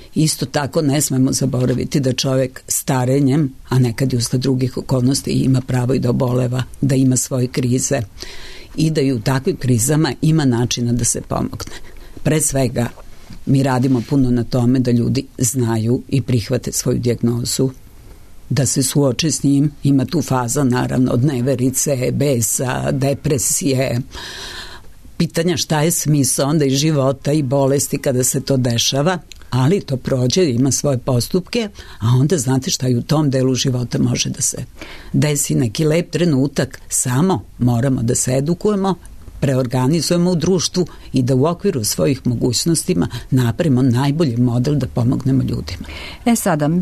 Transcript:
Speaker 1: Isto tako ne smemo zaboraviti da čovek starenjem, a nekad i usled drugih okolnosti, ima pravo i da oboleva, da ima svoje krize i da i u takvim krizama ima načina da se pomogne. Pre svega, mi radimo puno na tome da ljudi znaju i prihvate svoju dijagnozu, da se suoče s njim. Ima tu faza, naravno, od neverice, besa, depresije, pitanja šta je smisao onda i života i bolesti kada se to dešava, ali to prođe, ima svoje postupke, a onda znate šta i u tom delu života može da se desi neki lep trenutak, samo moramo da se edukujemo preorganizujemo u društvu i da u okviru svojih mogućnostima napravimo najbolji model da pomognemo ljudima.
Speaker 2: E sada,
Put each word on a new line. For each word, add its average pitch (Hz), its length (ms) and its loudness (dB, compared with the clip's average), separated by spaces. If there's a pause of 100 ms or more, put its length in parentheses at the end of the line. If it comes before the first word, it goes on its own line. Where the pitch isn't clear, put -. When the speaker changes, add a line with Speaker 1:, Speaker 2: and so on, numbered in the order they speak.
(160)
Speaker 1:
Isto 156 300 0
tako 147 360 -2
ne 147 200 2
smemo 131 300 2
zaboraviti 131 680 0
da 127 140 2
čovek 131 540 -2
starenjem, 135 840 2 (160)
a 127 100 4
nekad 127 340 2
i 123 40 2
usled 123 240 -2
drugih 131 360 0
okolnosti, 131 540 0
ima 131 300 2
pravo 123 320 0
i 139 60 2
da 110 100 0
oboleva, 123 540 0 (180)
da 135 140 2
ima 131 200 4
svoje 127 320 0
krize 127 540 0 (720)
i 160 160 2
da 151 100 0
i 135 120 2
u 120 80 -2
takvim 135 360 0
krizama 131 640 2
ima 156 240 4
načina 120 460 0
da 117 140 0
se - 160 -2
pomogne. - 540 -6 (480)
Pre 151 180 2
svega, 131 460 0 (580)
mi 135 180 4
radimo 127 400 2
puno 131 280 2
na 120 120 2
tome 123 360 2
da 123 120 2
ljudi 120 340 2 (120)
znaju 117 720 0
i 135 120 0
prihvate 123 500 -2
svoju 123 280 -2
dijagnozu, 120 680 0 (800)
da 131 160 0
se 135 180 0
suoče 139 480 0
s - 120 -4
njim. 143 280 4 (120)
Ima 139 220 2
tu 151 160 -2
faza, 127 420 -2
naravno, 127 480 2
od 123 120 2
neverice, 131 920 0
besa, 131 760 0
depresije, 135 1080 0 (1160)
pitanja 165 400 0
šta 156 240 -2
je 165 100 2
smisao 147 580 2
onda 151 160 2
i 135 40 2
života 139 640 0
i 156 120 2
bolesti 139 540 0
kada 127 260 0
se 131 180 -2
to 139 160 0
dešava, 135 600 0 (320)
ali 131 320 2
to 135 160 -4
prođe, 127 480 2
ima 127 260 2
svoje 120 260 0
postupke, 175 720 -2 (300)
a 110 120 0
onda 143 260 4
znate 131 320 0
šta 131 180 -2
i 123 80 2
u 117 60 0
tom 151 280 0
delu 131 260 2
života 123 440 -2
može 127 300 0
da - 120 -6
se - 240 -4 (480)
desi 147 420 0
neki 143 300 0
lep 165 260 0
trenutak, 151 680 0 (100)
samo 127 540 0 (160)
moramo 123 440 2
da 120 120 0
se - 180 -2
edukujemo 175 640 0 (480)
preorganizujemo 135 880 2
u 180 40 2
društvu 175 500 0 (280)
i 135 80 2
da 131 140 2
u 131 100 4
okviru 170 380 0
svojih - 440 0
mogućnostima 156 800 0 (240)
napravimo 127 500 2
najbolji 139 560 2
model 123 380 2
da 131 120 0
pomognemo 131 560 0
ljudima. - 440 -6 (380)
Speaker 2:
E 233 100 4
sada, 151 340 0 (120)